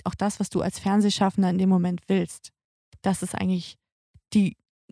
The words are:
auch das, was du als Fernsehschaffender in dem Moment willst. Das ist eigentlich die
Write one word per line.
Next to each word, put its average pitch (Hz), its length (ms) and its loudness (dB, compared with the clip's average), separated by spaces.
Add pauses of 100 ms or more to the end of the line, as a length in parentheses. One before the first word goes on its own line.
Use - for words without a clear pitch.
auch - 120 -4
das, - 240 -4
was 202 100 -4
du - 120 -2
als - 180 -4
Fernsehschaffender 196 680 2
in 180 80 0
dem 190 120 2
Moment 180 380 2
willst. - 440 -2 (500)
Das 190 220 0
ist 180 120 -6
eigentlich 185 400 -4 (580)
die 202 240 2 (340)